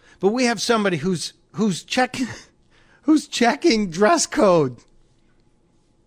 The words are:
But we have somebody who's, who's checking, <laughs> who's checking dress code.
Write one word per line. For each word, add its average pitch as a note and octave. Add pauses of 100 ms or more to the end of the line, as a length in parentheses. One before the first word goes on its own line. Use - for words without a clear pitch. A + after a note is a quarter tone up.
(200)
But F#3
we B3
have A#3
somebody G3+
who's, F3 (220)
who's F#3+
checking, B3+ (360)
<laughs> -
who's D4+
checking A#3
dress G#3
code. E3 (1300)